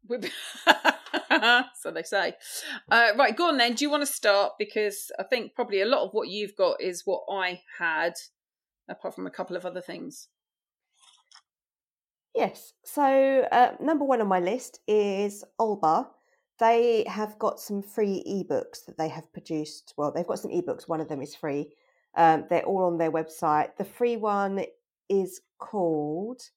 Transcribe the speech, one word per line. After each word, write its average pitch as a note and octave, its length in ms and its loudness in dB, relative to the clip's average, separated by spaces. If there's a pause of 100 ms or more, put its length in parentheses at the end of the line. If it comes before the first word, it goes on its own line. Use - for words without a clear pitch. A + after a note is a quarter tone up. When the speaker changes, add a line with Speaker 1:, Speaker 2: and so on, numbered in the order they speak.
Speaker 1:
we'll A#3+ 140 -4
be F#3 100 -6 (360)
<laughs> B3+ 1120 4
So E3 100 -8
they E3 140 -6
say. F3+ 300 -2 (540)
Uh, A3+ 280 6
right, A#3 200 4
go F4 120 4
on D4 80 2
then. A#3+ 180 2
Do C4+ 100 -2
you D4 60 0
wanna C#4+ 160 0
start? G3+ 500 2
Because G#3 640 -4
I - 60 -6
think A#3 320 -2
probably G3+ 240 -2
a G3+ 60 2
lot C4 180 4
of F#3 100 -6
what - 140 -2
you've G3+ 260 -6
got F3+ 260 0
is F3+ 260 -6
what F#3+ 220 -2
I F#3 340 -4 (160)
had, E3 340 0 (760)
apart F#3 280 -10
from F#3 100 -8
a F3+ 60 -8
couple F3+ 240 -8
of F3+ 100 -8
other F3+ 140 -8
things. - 480 -14 (2000)
Speaker 2:
Yes. - 400 -4 (100)
So, C4+ 680 2
uh, B3 300 6
number C#4+ 240 0
one C4 160 2
on G3+ 80 0
my F#3 100 2
list G3+ 480 -4
is G3+ 560 0 (160)
Olba. G#3+ 480 2 (540)
They A#3 480 4
have G#3 300 -6
got - 200 -2
some G3+ 240 -8
free G3+ 460 -2
ebooks - 560 -4
that - 120 -20
they D#3+ 120 -4
have - 240 -12
produced. D#3 640 -8
Well, C#3+ 160 -2
they've F3 140 -4
got - 120 -4
some - 140 -8
ebooks. F3 360 -4
One D#3+ 120 -2
of D3+ 80 -6
them C#3+ 120 -8
is D3 140 -10
free. D3 380 -6 (420)
Um, D#3+ 340 4
they're F3 160 2
all F#3+ 200 0
on E3+ 140 0
their D#3+ 120 2
website. D#3+ 680 -2
The G3+ 80 -6
free A#3+ 320 -2
one G3+ 480 -2 (440)
is F#3+ 320 -2 (180)
called E3+ 840 -4 (140)